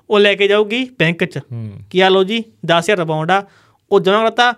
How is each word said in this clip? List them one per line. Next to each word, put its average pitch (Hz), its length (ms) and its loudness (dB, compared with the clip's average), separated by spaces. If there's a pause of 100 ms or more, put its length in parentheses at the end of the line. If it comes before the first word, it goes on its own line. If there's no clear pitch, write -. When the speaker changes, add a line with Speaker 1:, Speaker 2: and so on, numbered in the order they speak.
(100)
Speaker 1:
ਉਹ 214 80 2
ਲੈ 202 160 4
ਕੇ 196 140 0
ਜਾਊਗੀ 214 500 0
ਬੈਂਕ 170 260 0
'ਚ 175 140 -8
Speaker 2:
ਹੂੰ। 113 340 -12 (180)
Speaker 1:
ਕਿ 185 140 2
"ਆ 190 40 4
ਲਓ 190 160 4
ਜੀ, 220 200 -4 (220)
ਦਸ 165 180 0
ਹਜ਼ਾਰ 208 120 0
ਦਾ 175 80 -2
ਬੌਂਡ 160 260 -4
ਆ," 196 160 0 (460)
ਉਹ 196 80 4
ਜਮ੍ਹਾਂ 196 220 2
ਕਰਤਾ, 226 360 2